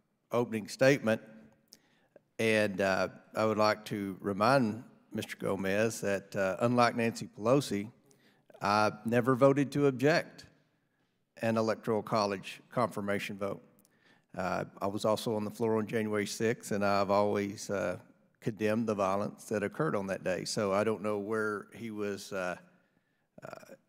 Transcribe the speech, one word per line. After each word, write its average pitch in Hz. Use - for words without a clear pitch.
opening 113
statement, 127
and, 107
uh, 92
I 110
would 107
like 107
to 98
remind 107
Mister -
Gomez 98
that, 98
uh, 95
unlike 120
Nancy 117
Pelosi, 110
I 104
never 120
voted 135
to 143
object 139
an 113
Electoral 110
College 101
confirmation 101
vote. 101
Uh, 92
I 98
was 101
also 107
on 104
the 101
floor 113
on 107
January 107
sixth, -
and 101
I've 101
always, 101
uh, 95
condemned 107
the 110
violence 98
that 104
occurred 143
on 98
that 87
day. 87
So 101
I 101
don't 107
know 104
where 107
he 117
was, 101
uh, 90
uh, -